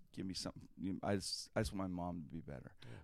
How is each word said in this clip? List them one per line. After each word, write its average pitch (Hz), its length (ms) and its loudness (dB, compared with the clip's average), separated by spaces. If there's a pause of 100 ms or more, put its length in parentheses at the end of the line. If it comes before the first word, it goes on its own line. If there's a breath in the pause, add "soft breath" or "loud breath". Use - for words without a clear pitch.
(140)
give 95 120 -2
me 92 80 0
something? - 340 -4 (100)
You, 95 240 2
I 101 120 6
just, - 420 0
I 110 40 6
just 107 140 4
want 95 160 2
my 90 140 2
mom 87 240 0
to - 80 -14
be 80 60 -4
better. 69 300 -6 (320 loud breath)